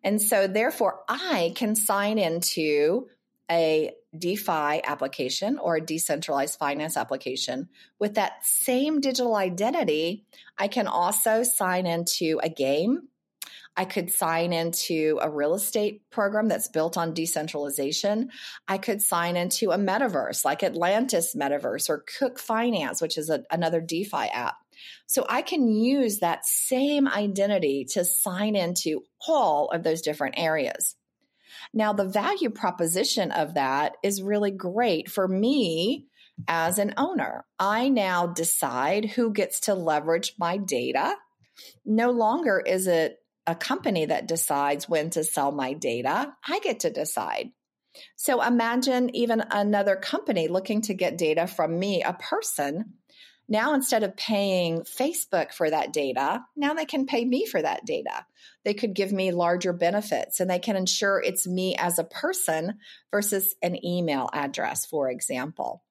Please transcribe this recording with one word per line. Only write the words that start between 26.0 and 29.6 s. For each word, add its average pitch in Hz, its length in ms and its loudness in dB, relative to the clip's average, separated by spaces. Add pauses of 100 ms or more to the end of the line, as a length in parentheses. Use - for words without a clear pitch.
that 170 260 0
same 277 640 2
identity 190 840 0
to 180 120 0
sign 202 520 0
into 175 480 -2 (220)
all 185 440 4